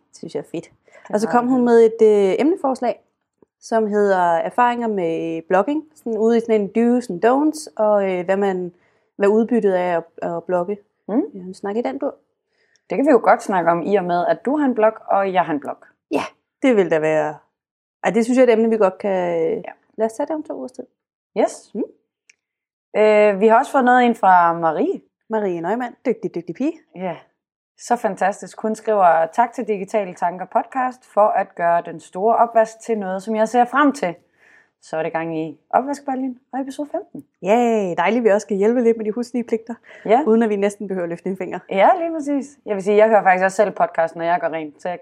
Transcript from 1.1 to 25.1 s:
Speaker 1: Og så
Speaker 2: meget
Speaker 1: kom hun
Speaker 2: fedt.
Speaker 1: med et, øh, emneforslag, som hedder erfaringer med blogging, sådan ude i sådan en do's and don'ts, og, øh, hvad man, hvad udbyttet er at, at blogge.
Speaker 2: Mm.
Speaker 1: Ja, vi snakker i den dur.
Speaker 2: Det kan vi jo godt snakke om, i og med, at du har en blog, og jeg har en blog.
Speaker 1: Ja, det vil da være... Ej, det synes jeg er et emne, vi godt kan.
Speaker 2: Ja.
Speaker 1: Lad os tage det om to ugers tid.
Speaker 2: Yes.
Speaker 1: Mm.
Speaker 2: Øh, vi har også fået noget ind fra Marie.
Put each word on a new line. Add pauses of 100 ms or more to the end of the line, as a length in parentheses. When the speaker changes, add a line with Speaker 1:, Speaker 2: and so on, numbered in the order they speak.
Speaker 1:
Og
så
Speaker 2:
meget
Speaker 1:
kom
hun
Speaker 2:
fedt.
Speaker 1:
med
et,
øh,
emneforslag, (580)
som
hedder
erfaringer
med
blogging, (120)
sådan
ude
i
sådan
en (100)
do's
and
don'ts, (160)
og,
øh,
hvad
man, (420)
hvad
udbyttet
er
at, (320)
at
blogge. (300)
Speaker 2:
Mm. (120)
Speaker 1:
Ja,
vi
snakker
i
den
dur. (760)
Speaker 2:
Det
kan
vi
jo
godt
snakke
om,
i
og
med,
at
du
har
en
blog, (140)
og
jeg
har
en
blog. (340)
Speaker 1:
Ja, (380)
det
vil
da
være... (640)
Ej,
det
synes
jeg
er
et
emne,
vi
godt
kan. (280)
Speaker 2:
Ja. (260)
Speaker 1:
Lad
os
tage
det
om
to
ugers
tid. (520)
Speaker 2:
Yes.
Speaker 1:
Mm. (1120)
Speaker 2:
Øh,
vi
har
også
fået
noget
ind
fra
Marie. (280)